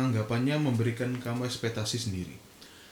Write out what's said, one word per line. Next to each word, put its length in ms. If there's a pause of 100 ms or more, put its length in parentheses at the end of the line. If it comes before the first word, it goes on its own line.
anggapannya 560
memberikan 580
kamu 300
ekspektasi 520
sendiri. 380 (560)